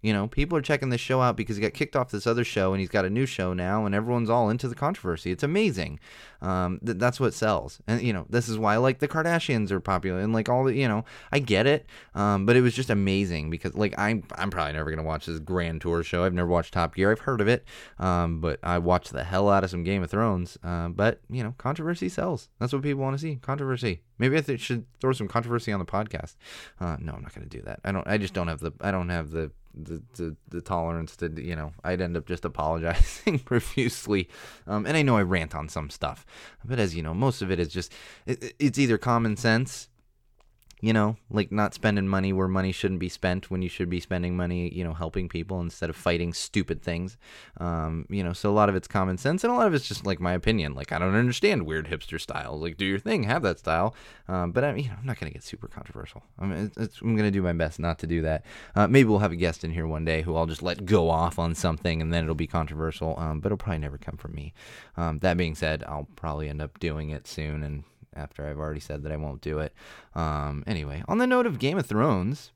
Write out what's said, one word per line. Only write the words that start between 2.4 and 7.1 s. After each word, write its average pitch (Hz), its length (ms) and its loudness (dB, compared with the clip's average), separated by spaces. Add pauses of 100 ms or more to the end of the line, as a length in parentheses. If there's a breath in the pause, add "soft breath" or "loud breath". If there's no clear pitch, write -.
show 95 280 2
and 95 60 0
he's 95 120 -2
got 98 160 4
a 92 40 0
new 123 160 0
show 92 280 -2
now 95 320 0
and 98 80 0
everyone's 113 360 0
all 117 200 4
into 120 180 0
the 120 80 -4
controversy. 90 560 -2
It's 85 100 -2
amazing. 143 560 0 (420 loud breath)
Um, 92 440 0
th-, 104 140 -2
that's 123 200 2